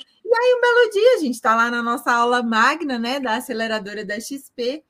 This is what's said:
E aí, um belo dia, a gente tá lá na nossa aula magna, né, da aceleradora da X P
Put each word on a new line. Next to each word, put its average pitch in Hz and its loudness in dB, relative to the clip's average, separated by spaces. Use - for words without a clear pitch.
E 466 6
aí, 494 4
um 480 0
belo 480 4
dia, 440 4
a 392 -4
gente 269 -4
tá 226 2
lá 233 0
na 240 -4
nossa 240 -2
aula 240 2
magna, 247 0
né, 247 -4
da 233 -4
aceleradora 214 -6
da 208 -8
X 277 -14
P 262 -6